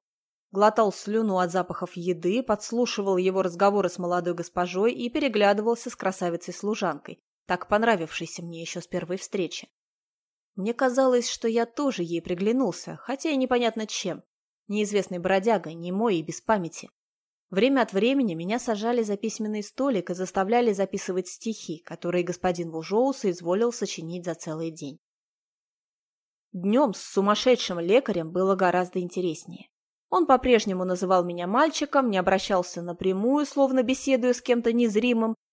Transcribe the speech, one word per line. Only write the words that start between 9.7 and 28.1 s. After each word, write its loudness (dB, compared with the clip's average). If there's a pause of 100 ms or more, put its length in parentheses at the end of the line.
Мне -4
казалось, 2
что -4
я 2
тоже -2
ей -4
приглянулся, -2
хотя -4
и 0
непонятно 0
чем. -6 (440)
Неизвестный -2
бродяга, 2
немой 0
и -2
без -10
памяти. -2 (600)
Время 4
от -2
времени 2
меня -4
сажали 0
за -2
письменный -4
столик -2
и -2
заставляли 2
записывать -2
стихи, -8
которые -2
господин -4
Вужоу 0
соизволил 0
сочинить -8
за -4
целый -6
день. -12 (1500)
Днём 2
с -8
сумасшедшим 0
лекарем 2